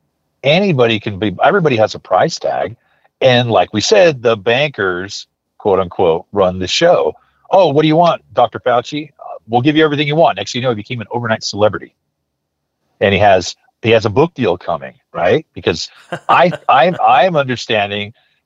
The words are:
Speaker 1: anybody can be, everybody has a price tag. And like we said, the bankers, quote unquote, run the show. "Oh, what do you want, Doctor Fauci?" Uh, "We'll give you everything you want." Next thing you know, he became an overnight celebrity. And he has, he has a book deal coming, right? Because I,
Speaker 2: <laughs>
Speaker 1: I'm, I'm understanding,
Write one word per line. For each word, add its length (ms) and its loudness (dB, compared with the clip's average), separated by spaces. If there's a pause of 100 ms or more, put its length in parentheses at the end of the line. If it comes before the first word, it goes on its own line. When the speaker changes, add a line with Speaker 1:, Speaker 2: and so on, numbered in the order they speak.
(440)
Speaker 1:
anybody 560 0
can 180 -8
be, 260 -4
everybody 340 2
has 180 0
a 40 -14
price 380 -2
tag. 380 -6 (440)
And 300 2
like 240 0
we 80 -2
said, 400 2
the 160 0
bankers, 880 -4 (320)
quote 220 0
unquote, 520 -2
run 280 0
the 80 -6
show. 460 0 (360)
"Oh, 200 4
what 120 0
do 60 2
you 80 2
want, 260 2 (120)
Doctor 260 0
Fauci?" 500 -4 (100)
Uh, 180 -18 (100)
"We'll 160 0
give 120 2
you 80 4
everything 240 0
you 80 -4
want." 220 2
Next 160 -8
thing 80 -6
you 60 -4
know, 40 0
he 40 -2
became 260 -10
an 80 -14
overnight 340 -4
celebrity. 520 -2 (1040)
And 140 2
he 60 2
has, 360 2 (260)
he 100 -2
has 140 2
a 60 0
book 240 0
deal 220 0
coming, 420 -10 (140)
right? 400 0
Because 360 -4 (400)
I, 220 4 (100)
Speaker 2:
<laughs> 80 -6
Speaker 1:
I'm, 340 2
I'm 320 2
understanding, 800 -4 (320)